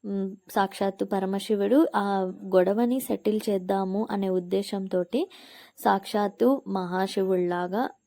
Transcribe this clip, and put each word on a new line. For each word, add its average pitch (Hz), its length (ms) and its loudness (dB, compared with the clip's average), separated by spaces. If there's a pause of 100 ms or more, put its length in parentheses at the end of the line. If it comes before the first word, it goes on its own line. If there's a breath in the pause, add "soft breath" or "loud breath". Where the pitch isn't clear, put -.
మ్, 196 240 -4 (200)
సాక్షాత్తు 196 540 -2
పరమశివుడు 196 920 2
ఆ 196 360 0 (140)
గొడవని 202 540 4
సెటిల్ 214 400 -2 (100)
చేద్దాము 196 600 0
అనే 196 180 -2
ఉద్దేశంతోటి 190 1000 -2 (480 loud breath)
సాక్షాత్తు 208 880 2
మహాశివుళ్లాగా 185 1200 -2 (160)